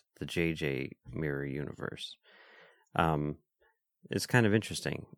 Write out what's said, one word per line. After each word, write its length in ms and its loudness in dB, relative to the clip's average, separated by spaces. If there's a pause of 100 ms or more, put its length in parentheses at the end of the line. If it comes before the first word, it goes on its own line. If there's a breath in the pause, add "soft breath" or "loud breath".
(200)
the 60 -6
J 280 0
J 380 -2 (200)
mirror 340 -2
universe. 720 -6 (800 soft breath)
Um, 420 4 (720)
it's 160 -2
kind 200 6
of 80 6
interesting 520 -2 (120)